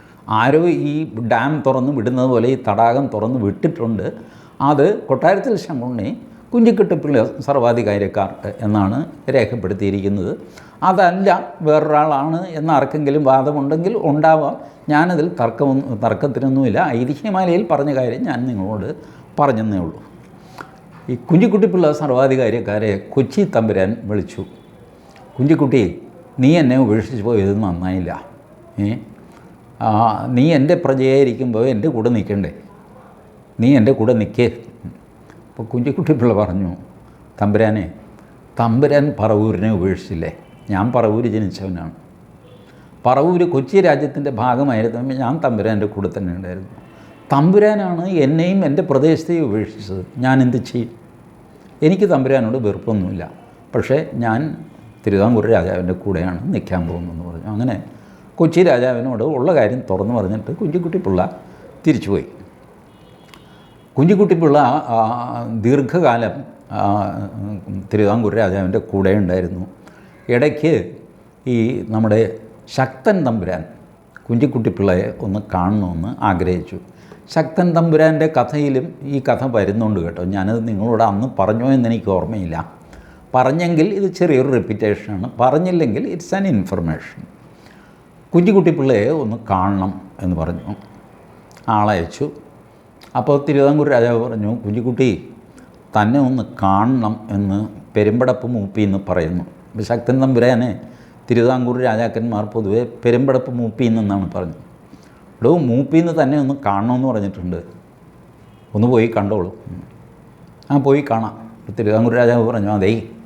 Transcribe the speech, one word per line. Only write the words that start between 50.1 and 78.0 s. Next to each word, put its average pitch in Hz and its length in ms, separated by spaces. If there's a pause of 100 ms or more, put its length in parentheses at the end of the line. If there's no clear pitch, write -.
ഞാൻ 131 240
എന്ത് 123 140
ചെയ്യും? 120 320 (920)
എനിക്ക് 190 280
തമ്പുരാനോട് 131 480
വെറുപ്പൊന്നുമില്ല. 98 720 (440)
പക്ഷേ - 400
ഞാൻ 117 420 (500)
തിരുവിതാംകൂർ 104 400
രാജാവിൻ്റെ 92 460
കൂടെയാണ് 92 640
നിൽക്കാൻ 87 340
പോകുന്നതെന്ന്" 85 360
പറഞ്ഞു. 85 220
അങ്ങനെ 107 360 (520)
കൊച്ചി 165 280
രാജാവിനോട് 123 600
ഉള്ള 147 320
കാര്യം 123 360
തുറന്നു 98 240
പറഞ്ഞിട്ട് 110 420
കുഞ്ഞിക്കുട്ടിപ്പിള്ള 180 840 (460)
തിരിച്ചുപോയി. 98 380 (1700)
കുഞ്ഞിക്കുട്ടിപ്പിള്ള, 165 600 (300)
ആ, 117 100 (640)
ദീർഘകാലം, 127 840 (260)
ആ, 104 120 (1080)
തിരുവിതാംകൂർ 104 420
രാജാവിൻ്റെ 98 440
കൂടെ 95 320
ഉണ്ടായിരുന്നു. 92 560 (600)
ഇടയ്ക്ക് 131 680 (520)
ഈ 120 420
നമ്മുടെ 110 500 (380)
ശക്തൻ 151 500
തമ്പുരാൻ 92 380 (680)
കുഞ്ഞിക്കുട്ടിപ്പിള്ളയെ 113 880
ഒന്ന് 104 200 (140)
കാണണമെന്ന് 90 720
ആഗ്രഹിച്ചു. 90 540 (520)
ശക്തൻ 165 460
തമ്പുരാൻ്റെ 156 640